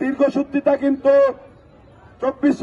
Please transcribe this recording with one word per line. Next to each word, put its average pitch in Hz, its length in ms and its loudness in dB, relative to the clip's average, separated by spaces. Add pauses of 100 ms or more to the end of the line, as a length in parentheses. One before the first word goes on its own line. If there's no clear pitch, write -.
দীর্ঘসূত্রিতা 277 720 -2 (100)
কিন্তু 277 300 0 (1080)
চব্বিশ 269 420 -2